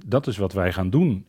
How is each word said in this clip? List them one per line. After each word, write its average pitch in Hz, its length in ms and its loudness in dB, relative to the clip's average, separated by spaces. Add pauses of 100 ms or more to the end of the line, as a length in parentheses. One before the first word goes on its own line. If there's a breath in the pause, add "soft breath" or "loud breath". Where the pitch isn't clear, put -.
Dat 123 220 0
is 110 100 -4
wat 95 160 -2
wij 92 200 0
gaan 92 160 -2
doen, 123 400 2